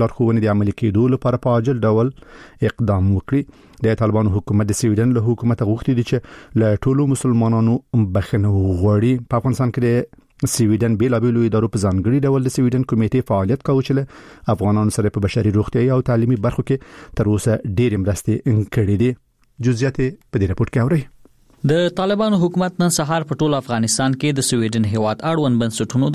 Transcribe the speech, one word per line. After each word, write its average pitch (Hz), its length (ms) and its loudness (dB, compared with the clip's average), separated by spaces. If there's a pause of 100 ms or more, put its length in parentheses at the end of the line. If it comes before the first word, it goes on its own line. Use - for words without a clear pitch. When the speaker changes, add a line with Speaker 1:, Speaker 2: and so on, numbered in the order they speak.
Speaker 1:
لارښوونې 113 440 0
د 104 80 2
عملي 104 260 0
کېدو 107 320 2
لپاره 123 320 -2
په 120 160 2
عاجل 117 240 -2
ډول 113 260 2 (600)
اقدام 101 420 0
وکړي. - 580 -4 (160)
د 110 160 2
طالبانو 107 320 2
حکومت 104 380 0
د 98 80 -2
سویډن 113 400 2
له - 80 -2
حکومته 117 420 0
غوښتي 113 300 -2
دي 117 100 -2
چې 127 80 0 (460)
له 107 240 2
ټولو 139 260 2
مسلمانانو 113 640 2 (380)
بخښنه 101 400 0
وغواړي. 98 560 2 (180)
په 120 120 -2
افغانستان 123 340 0
کې 120 100 0
د - 640 -4
سویډن 110 500 2
بیلابیلو 117 460 2
ادارو 110 260 0
په 113 100 -2
ځانګړي 98 440 0
ډول 135 200 0
د 131 80 -2
سویډن 127 360 0
کمیټې 113 400 0
فعالیت 98 360 0
کاوه 135 200 2
چې - 120 -2
له - 560 -6
افغانانو 104 400 0
سره 104 220 0
په 98 100 0
بشري، 107 300 0
روغتیايي 117 400 0
او - 20 2 (100)
تعلیمي 117 380 2
برخو - 220 -2
کې - 500 -6
تر 107 140 0
اوسه 107 260 0
ډېرې 107 460 0
مرستې 101 300 -2 (400)
کړې 104 280 2
دي. 123 80 2 (560)
جزئیات 127 340 0
یې 131 80 0 (240)
په 110 80 -2
دې 98 120 2
راپور 110 200 -2
کې - 100 0
اورئ. 143 200 0 (680)
Speaker 2:
د 175 300 0
طالبانو 202 440 0
حکومت 180 400 -2
نن 175 140 2
سهار 156 340 -2
په - 100 -6
ټول 151 160 2
افغانستان 127 640 -2
کې 147 180 0
د 131 100 -2
سویډن 113 460 0
هیواد 110 280 -2 (100)
اړوند 135 300 0
بنسټونو 117 520 -2